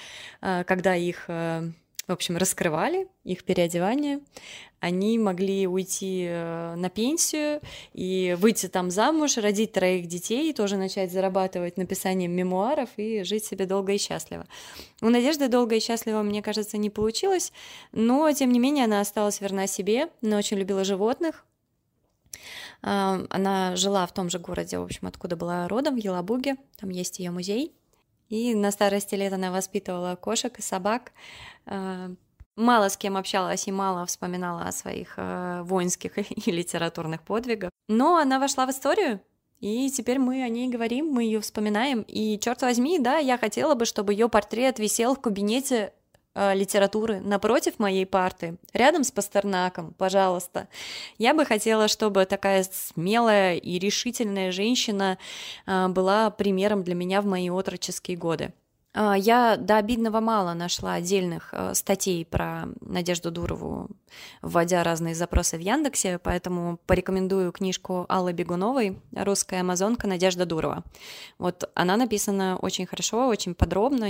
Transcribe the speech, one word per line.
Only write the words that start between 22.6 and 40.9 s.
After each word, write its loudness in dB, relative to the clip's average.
А, 0
она 0
жила 0
в -10
том -4
же -4
городе, -6
в -4
общем, -10
откуда -8
была -4
родом, -2
в -2
Елабуге, -2
там -10
есть -6
её -6
музей. -4
И 0
на 2
старости 0
лет -2
она -2
воспитывала -4
кошек -6
и -12
собак, -2
а, -8
мало 6
с -4
кем -2
общалась -2
и -4
мало -2
вспоминала -6
о -4
своих, -8
э, -6
воинских -2
<laughs> -6
и 0
литературных -4
подвигах. -4
Но 6
она 4
вошла 0
в -2
историю, 0
и 0
теперь 0
мы 2
о -2
ней -2
говорим, 0